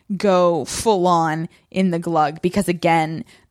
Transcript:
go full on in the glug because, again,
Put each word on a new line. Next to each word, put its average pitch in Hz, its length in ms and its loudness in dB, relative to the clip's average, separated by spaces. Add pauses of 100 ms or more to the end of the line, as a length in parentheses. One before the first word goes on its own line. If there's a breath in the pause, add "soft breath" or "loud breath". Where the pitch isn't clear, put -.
(160 soft breath)
go 175 500 2
full 190 420 0
on 165 420 0 (220 soft breath)
in 190 200 0
the 170 80 -2
glug 160 420 -2
because, 180 260 0
again, 165 580 0 (260 soft breath)